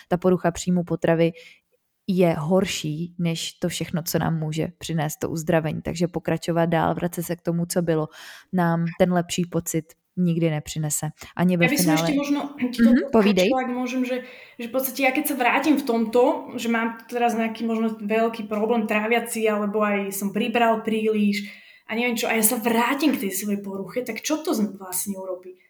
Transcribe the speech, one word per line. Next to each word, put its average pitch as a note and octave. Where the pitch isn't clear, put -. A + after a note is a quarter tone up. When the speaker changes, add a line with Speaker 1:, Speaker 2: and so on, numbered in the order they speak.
Speaker 1:
ta F3+
porucha F3
příjmu F3+
potravy, E3
je F3+
horší E3+
než E3
to -
všechno, E3
co E3+
nám D#3+
může D#3
přinést D#3
to -
uzdravení. D#3+
Takže E3+
pokračovat E3
dál, E3
vracet F3
se E3+
k -
tomu, E3+
co F3
bylo, D#3+
nám E3+
ten F3+
lepší F3
pocit E3
nikdy E3
nepřinese. D3+
Ani F3+
ve E3+
Speaker 2:
Ja -
by C#4+
som -
Speaker 1:
finále D#4
Speaker 2:
ešte D4
možno C#4+
ti -
Speaker 1:
Mhm, A#3+
Speaker 2:
to C#4+
Speaker 1:
povídej. G3+
Speaker 2:
skočila, C4
ak B3
môžem, B3+
že, B3
že A#3
v A#3
podstate C4
ja C4
keď D4
sa C#4+
vrátim B3+
v -
tomto, A#3+
že A#3
mám A#3
teraz A#3+
nejaký A3+
možno A3
veľký A3
problém A3
tráviaci, A3+
alebo G#3
aj G3
som G3+
pribral A3+
príliš G#3+
a A3
neviem A#3+
čo, A#3
a A3+
ja G#3+
sa A#3
vrátim A#3+
k G#3
tej F#3+
svojej G#3
poruche, G3
tak G#3+
čo D4+
to D#4
z-, G#3+
vlastne F#3+
urobí? F#3+